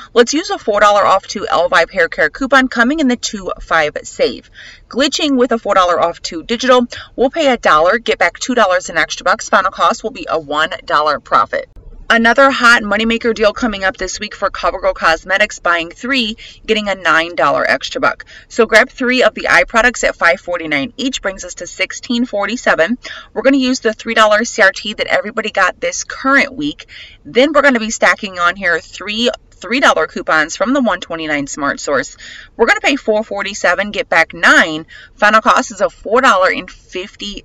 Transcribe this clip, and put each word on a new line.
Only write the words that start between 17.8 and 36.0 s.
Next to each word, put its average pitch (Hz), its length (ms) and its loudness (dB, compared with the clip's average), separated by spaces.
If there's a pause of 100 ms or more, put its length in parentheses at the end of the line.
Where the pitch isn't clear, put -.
buck. 131 240 -2 (240)
So - 160 2
grab 220 240 4
three 254 340 0
of 170 120 2
the 160 140 -6
eye 170 160 4
products 233 400 0
at - 120 0
five 175 240 2
forty-nine 156 560 -4
each, 254 240 -6
brings 196 240 -8
us 180 120 -14
to 175 100 -14
sixteen 233 580 -4
forty-seven. 202 720 0 (380)
We're 214 80 -6
gonna 277 160 4
use 254 220 0
the 220 120 -2
three 226 220 -6
dollar 214 320 4
C - 160 -2
R 190 100 4
T 214 220 -10
that 190 120 -6
everybody 208 440 -4
got - 320 -2
this 175 200 -4
current - 520 -2
week. 147 320 -8 (400)
Then 254 260 2
we're 285 80 2
gonna 262 180 4
be 220 120 -6
stacking 190 480 0
on 175 180 2
here 180 240 0
three 214 480 -4 (220)
three 233 300 -4
dollar 180 260 4
coupons 160 500 -2
from 214 160 0
the 285 80 2
one 190 200 0
twenty-nine 156 480 -6
Smart 139 320 -4
Source. - 360 -4 (400)
We're 226 100 2
gonna - 140 2
pay 294 160 0
four 220 260 0
forty-seven, 196 680 -2
get 196 180 -6
back 165 240 2
nine. 170 540 2 (300)
Final 220 260 4
cost 220 300 2
is 190 80 -8
a 180 100 0
four 226 320 -2